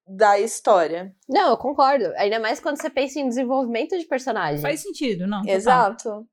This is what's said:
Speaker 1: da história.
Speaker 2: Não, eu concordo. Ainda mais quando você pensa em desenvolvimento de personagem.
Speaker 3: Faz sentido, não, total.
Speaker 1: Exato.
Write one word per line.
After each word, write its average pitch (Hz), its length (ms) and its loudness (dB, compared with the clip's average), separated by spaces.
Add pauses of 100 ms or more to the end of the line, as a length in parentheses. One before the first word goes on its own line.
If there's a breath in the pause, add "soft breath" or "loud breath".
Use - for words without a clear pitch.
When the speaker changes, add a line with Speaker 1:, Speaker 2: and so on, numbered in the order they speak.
Speaker 1:
da 202 320 4
história. 190 760 2 (140)
Speaker 2:
Não, 339 220 4
eu 226 60 2
concordo. 269 600 2
Ainda 208 220 0
mais 220 200 -2
quando 294 220 -6
você 311 80 -6
pensa 277 300 -4
em 269 100 -2
desenvolvimento 254 680 -2
de 330 80 -6
personagem. 208 560 -4
Speaker 3:
Faz 294 200 -4
sentido, 233 460 -6
não, 202 140 -4
total. 202 140 0
Speaker 1:
Exato. 220 760 0